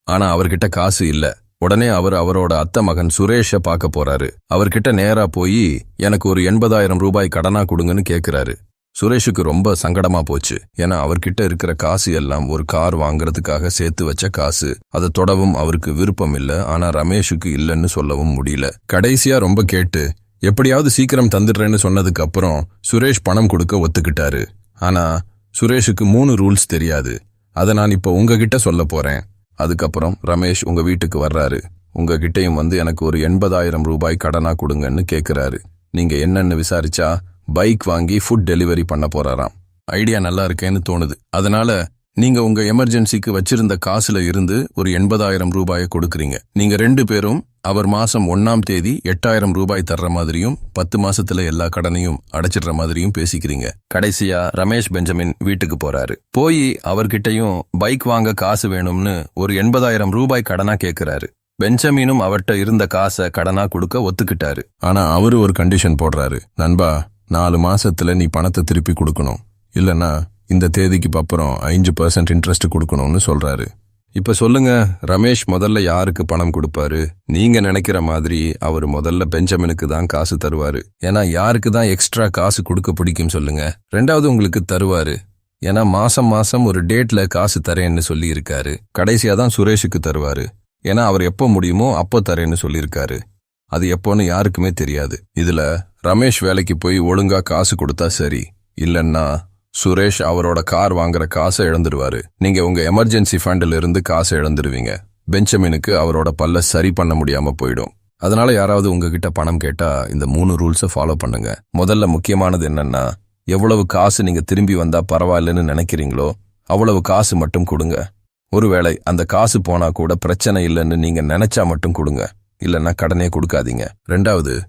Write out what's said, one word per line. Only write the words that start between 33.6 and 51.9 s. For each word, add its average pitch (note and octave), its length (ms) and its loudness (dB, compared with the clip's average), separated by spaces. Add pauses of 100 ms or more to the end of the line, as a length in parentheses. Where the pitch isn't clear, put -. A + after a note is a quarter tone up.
ரூபாய் D#2+ 340 0
கடனா E2 380 -2 (120)
கொடுங்கன்னு" C#2+ 360 -2 (100)
கேக்குறாரு. C#2+ 460 -2 (320)
நீங்க E2+ 260 0
என்னன்னு F2 520 0
விசாரிச்சா, E2 500 -2 (340)
பைக் G#2 300 2
வாங்கி E2+ 340 0
ஃபுட் G#2 340 0
டெலிவரி E2+ 360 2
பண்ண D2+ 280 -2
போறாராம். C2+ 380 -4 (320)
ஐடியா A2 360 -2
நல்லா F#2 240 -2
இருக்கேன்னு F#2 440 -2
தோணுது. E2+ 240 -2 (180)
அதனால G#2 560 0 (280)
நீங்க A#2+ 280 4
உங்க A2 200 2
எமர்ஜென்சிக்கு A2+ 640 2
வச்சிருந்த G2+ 500 0 (100)
காசுல G2 400 0
இருந்து F#2 480 0
ஒரு F#2+ 160 -2
எண்பதாயிரம் F#2+ 600 0
ரூபாயை F2+ 440 -2
கொடுக்குறீங்க. D#2+ 440 -4 (140)
நீங்க G2+ 240 2
ரெண்டு B2 280 4
பேரும் G#2+ 400 -2 (160)
அவர் G2 260 -2
மாசம் G#2 500 0
ஒண்ணாம் A2+ 220 2
தேதி G2 460 -2
எட்டாயிரம் G2+ 480 0
ரூபாய் F#2+ 380 -2
தர்ற E2+ 180 -4
மாதிரியும், E2+ 500 -2 (140)
பத்து F#2 300 -2
மாசத்துல F#2 440 -2
எல்லா E2+ 300 -2
கடனையும் F2 400 -2 (160)